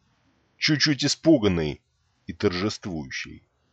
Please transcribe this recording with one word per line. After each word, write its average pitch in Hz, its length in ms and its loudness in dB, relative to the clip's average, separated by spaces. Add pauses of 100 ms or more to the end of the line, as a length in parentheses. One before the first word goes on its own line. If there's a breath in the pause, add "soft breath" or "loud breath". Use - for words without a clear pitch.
(580)
чуть-чуть 143 460 0
испуганный 90 760 2 (460)
и 87 60 -10
торжествующий. 90 1080 -6 (300)